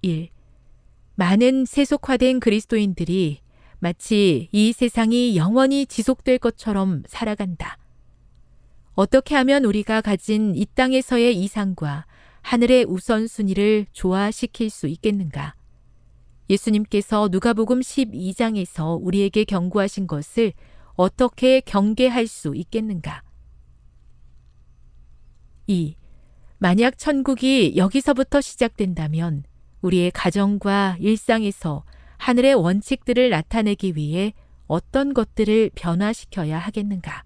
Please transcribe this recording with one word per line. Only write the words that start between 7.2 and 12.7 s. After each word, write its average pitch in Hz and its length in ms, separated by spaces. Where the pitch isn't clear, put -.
어떻게 262 420
하면 269 280
우리가 214 360
가진 214 560
이 202 100
땅에서의 254 760
이상과 180 680
하늘의 240 420